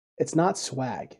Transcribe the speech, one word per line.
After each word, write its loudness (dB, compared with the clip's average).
it's 0
not 4
swag, -6